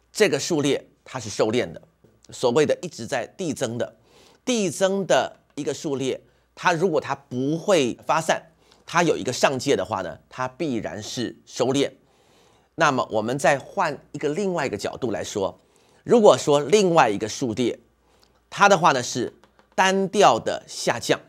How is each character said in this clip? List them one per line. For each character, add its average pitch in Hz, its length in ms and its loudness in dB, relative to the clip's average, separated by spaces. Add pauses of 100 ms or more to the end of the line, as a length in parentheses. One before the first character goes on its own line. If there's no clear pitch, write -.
(140)
这 175 160 4
个 139 100 0
数 147 220 -2
列 139 260 0 (160)
它 - 160 -12
是 110 100 -10
收 113 180 0
敛 110 260 0
的， - 80 -18 (500)
所 - 200 0
谓 151 140 4
的 127 160 0
一 180 60 -8
直 117 180 -12
在 117 220 -6
递 165 260 -8
增 120 240 -4
的。 - 200 -6 (480)
递 220 240 0
增 190 360 0
的 131 300 2 (200)
一 147 80 -8
个 143 100 -4
数 139 220 -6
列， 127 260 -4 (340)
它 180 180 0
如 175 160 0
果 151 100 0
它 135 140 -4
不 135 440 -4
会 156 400 0 (100)
发 156 120 0
散， - 320 -2 (340)
它 175 180 0
有 151 120 2
一 80 80 -6
个 127 80 -4
上 139 280 0
界 131 160 0
的 92 100 0
话 95 160 -6
呢， 82 160 -10 (100)
它 127 200 -8
必 139 280 -4
然 92 260 -8
是 110 440 -8
收 - 220 -2
敛。 139 240 0 (840)
那 160 160 2
么 123 200 -2
我 107 100 0
们 120 160 -2
再 147 220 2
换 160 360 -4 (160)
一 151 60 -12
个 147 120 -4
另 180 260 -4
外 147 100 -2
一 113 40 -2
个 98 60 -6
角 - 220 -8
度 113 140 -4
来 90 120 -4
说， 95 360 -4 (440)
如 233 160 4
果 185 160 8
说 143 240 2
另 165 360 2
外 139 120 6
一 101 120 -2
个 107 100 -6
数 113 240 -6
列， 117 260 -2 (720)
它 196 180 4
的 196 100 6
话 160 140 4
呢 123 120 0
是 117 300 -6 (420)
单 190 320 2
调 170 320 4
的 - 280 -6
下 - 320 -4
降， - 300 -2